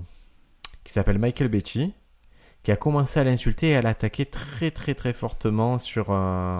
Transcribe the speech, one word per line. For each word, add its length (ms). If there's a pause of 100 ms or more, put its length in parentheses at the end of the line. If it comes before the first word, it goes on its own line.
(840)
qui 80
s'appelle 280
Michael 280
Beatty, 460 (720)
qui 80
a 40
commencé 440
à 40
l'insulter 460
et 80
à 40
l'attaquer 440
très, 460
très, 220
très 200
fortement 640
sur, 300
euh, 500